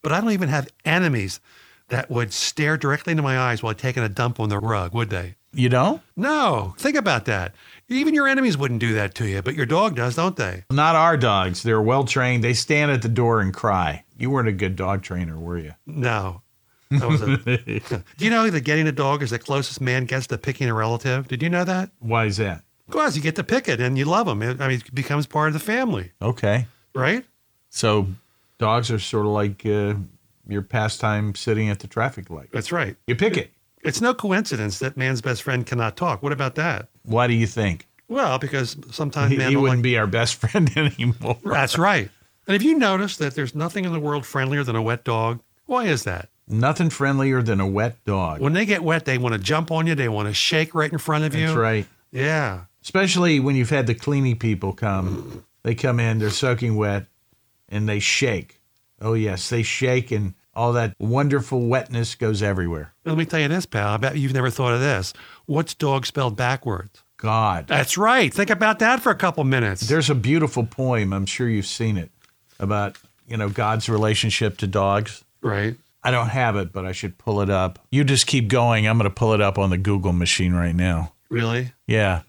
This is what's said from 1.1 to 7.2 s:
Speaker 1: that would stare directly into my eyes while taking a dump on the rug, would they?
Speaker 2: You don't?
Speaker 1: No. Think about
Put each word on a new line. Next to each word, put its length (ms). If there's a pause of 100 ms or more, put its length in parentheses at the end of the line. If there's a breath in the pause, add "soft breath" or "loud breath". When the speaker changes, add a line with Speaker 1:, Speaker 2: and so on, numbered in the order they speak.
Speaker 1:
that 200
would 240
stare 420
directly 360
into 120
my 160
eyes 240
while 100
taking 300
a 60
dump 300
on 100
the 100
rug, 340
would 160
they? 260 (180)
Speaker 2:
You 160
don't? 320 (160)
Speaker 1:
No. 640
Think 180
about 280